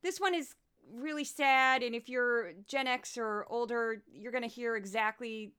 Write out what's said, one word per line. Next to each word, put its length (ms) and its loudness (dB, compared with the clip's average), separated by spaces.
This 180 -2
one 140 4
is 220 -2
really 320 -4
sad, 600 4
and 100 -2
if 160 -8
you're 440 2
Gen 220 0
X 300 -2
or 320 -2
older, 520 0
you're 200 -12
gonna 160 -2
hear 280 -2
exactly 840 -2